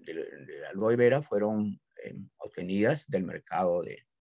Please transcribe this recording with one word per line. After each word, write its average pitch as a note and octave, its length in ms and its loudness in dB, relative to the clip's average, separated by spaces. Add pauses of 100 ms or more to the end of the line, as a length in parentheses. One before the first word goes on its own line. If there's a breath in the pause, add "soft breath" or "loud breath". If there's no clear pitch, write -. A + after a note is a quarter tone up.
de, E2 80 -10
de D2 540 -10
aloe G#2 280 2
vera B2 280 6
fueron, G#2 580 0 (220)
eh, G1+ 120 -14 (220)
obtenidas G2+ 720 0
del F#2+ 160 -2
mercado E2+ 580 -2
de, - 240 -12 (180)